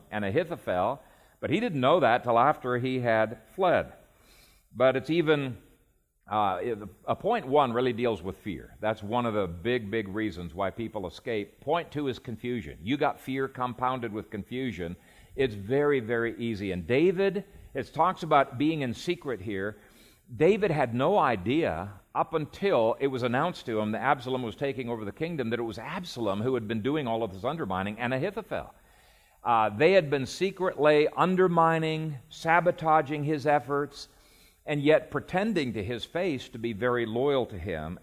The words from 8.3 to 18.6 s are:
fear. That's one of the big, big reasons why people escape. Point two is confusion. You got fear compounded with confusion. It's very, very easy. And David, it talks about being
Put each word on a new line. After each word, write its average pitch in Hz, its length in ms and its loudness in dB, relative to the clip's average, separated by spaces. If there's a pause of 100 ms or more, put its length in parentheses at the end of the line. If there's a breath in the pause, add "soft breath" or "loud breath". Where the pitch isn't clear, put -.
fear. 76 440 -10
That's 107 200 -2
one 117 240 -2
of 110 80 -2
the 101 140 0
big, 101 420 -4
big 110 200 -4
reasons 90 440 -6
why 95 160 -2
people 104 380 -6
escape. 107 540 -8
Point 160 300 -2
two 143 180 -4
is 120 100 -6
confusion. 113 640 -8
You 127 140 -2
got 143 220 0
fear 135 280 -4
compounded 123 640 -4
with 104 180 -8
confusion. 101 640 -6 (400 soft breath)
It's 127 200 0
very, 135 440 0
very 117 380 -2
easy. 104 340 -4
And 87 140 -4
David, 180 600 2 (280 loud breath)
it 135 200 -8
talks 180 300 0
about 143 340 4
being 151 240 0